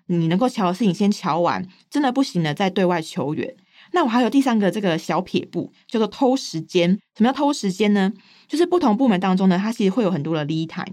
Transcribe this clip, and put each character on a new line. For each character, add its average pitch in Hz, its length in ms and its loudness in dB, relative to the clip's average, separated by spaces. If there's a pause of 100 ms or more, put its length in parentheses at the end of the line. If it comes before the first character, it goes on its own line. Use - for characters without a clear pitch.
你 170 220 0
能 180 100 2
够 254 100 2
瞧 214 200 -2
的 175 40 0
事 208 120 -4
情 180 100 2
先 208 180 2
瞧 165 260 -2
完， 151 300 -2 (220)
真 285 120 -2
的 254 80 2
不 269 120 0
行 175 200 -2
了 151 120 -2
再 190 160 0
对 185 160 0
外 175 160 0
求 147 320 -6
援。 - 200 -6 (380)
那 339 100 2
我 262 60 2
还 226 120 2
有 233 80 2
第 269 140 4
三 240 160 2
个 196 120 4
这 214 100 -4
个 165 180 0
小 165 220 -2
撇 - 260 -4
步， - 260 -8 (140)
叫 240 120 -4
做 214 100 2
偷 262 280 0
时 165 240 -8
间。 175 380 2 (180)
什 214 60 0
么 240 80 4
叫 - 20 0
偷 285 200 0
时 202 180 -4
间 208 220 0
呢？ 196 200 2 (360)
就 302 100 -2
是 349 80 4
不 349 140 0
同 214 160 2
部 269 100 2
门 196 140 4
当 190 160 2
中 190 120 4
呢， 175 120 4
它 214 120 -2
其 220 120 -2
实 190 60 4
会 233 120 0
有 180 80 0
很 156 120 -2
多 160 120 -4
的 151 120 -2
lead 160 200 -2
time。 - 260 -12